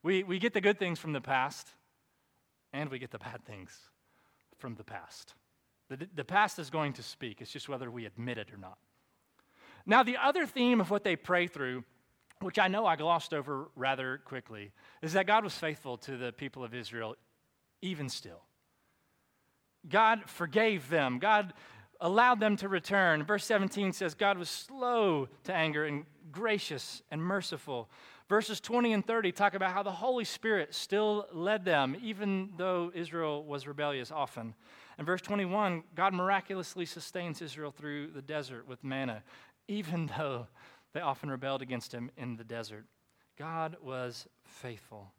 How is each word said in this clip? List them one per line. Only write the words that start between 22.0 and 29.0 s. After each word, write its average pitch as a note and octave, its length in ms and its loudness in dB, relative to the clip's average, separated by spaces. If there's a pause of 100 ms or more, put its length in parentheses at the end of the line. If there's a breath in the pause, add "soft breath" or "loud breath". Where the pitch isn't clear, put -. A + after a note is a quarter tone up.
allowed A3 400 6
them G#3 160 4
to G3 120 -6
return. F3+ 560 4
Verse G3 200 0
seventeen G3 480 2
says, E3 220 -4
"God G3+ 240 2
was F3 100 -6
slow A3+ 800 0 (160)
to F3 80 -4
anger D#3 320 2
and D3 220 -4 (260)
gracious G3 800 -4
and D#3 120 -4
merciful." D#3+ 680 -4 (360 loud breath)
Verses G#3+ 320 2
twenty A#3 360 2
and G3+ 120 2